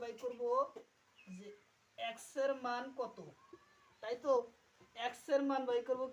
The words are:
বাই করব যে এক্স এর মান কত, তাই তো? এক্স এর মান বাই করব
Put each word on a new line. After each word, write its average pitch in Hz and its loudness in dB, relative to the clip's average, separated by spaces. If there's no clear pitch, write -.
বাই 233 -6
করব 240 -4
যে 208 -14
এক্স - -10
এর 277 2
মান 240 0
কত, - -4
তাই 226 -4
তো? 285 6
এক্স 240 -4
এর 277 6
মান 269 2
বাই 240 6
করব 254 2